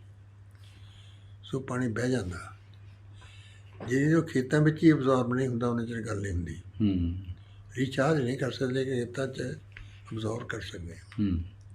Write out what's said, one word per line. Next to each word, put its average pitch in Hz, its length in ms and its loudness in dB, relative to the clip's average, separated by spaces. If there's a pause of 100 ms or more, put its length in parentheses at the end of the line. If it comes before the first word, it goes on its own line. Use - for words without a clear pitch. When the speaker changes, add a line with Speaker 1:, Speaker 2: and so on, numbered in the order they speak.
(1400)
Speaker 1:
ਸੋ 135 160 -6
ਪਾਣੀ 127 280 -2
ਬਹਿ 117 220 0
ਜਾਂਦਾ। 92 460 -4 (1300)
ਜੇ 143 260 4
ਉਹ 165 80 6
ਖੇਤਾਂ 143 380 2
ਵਿੱਚ 156 240 4
ਹੀ 160 80 12
ਅਬਜ਼ੌਰਬ 127 420 4
ਨਹੀਂ 131 140 2
ਹੁੰਦਾ, 120 200 0
ਉਹਨੇ 117 180 -2
ਚਿਰ 113 200 -6
ਗੱਲ 107 140 -4
ਨਹੀਂ 101 120 -4
ਹੁੰਦੀ। 80 240 -4 (240)
Speaker 2:
ਹੂੰ। 92 380 2 (600)
Speaker 1:
ਰੀਚਾਰਜ 135 420 2
ਨਹੀਂ 127 180 0
ਕਰ 127 140 -2
ਸਕਦੇ, 131 320 0
ਕਿ 135 100 -2
ਖੇਤਾਂ 123 340 -2
'ਚ 131 140 -8 (720)
ਅਬਜ਼ੌਰਬ 113 360 -4
ਕਰ 110 120 -6
ਸਕਦੇ 85 360 -12
ਹਾਂ। - 80 -20 (160)
Speaker 2:
ਹੂੰ। 90 240 0 (300)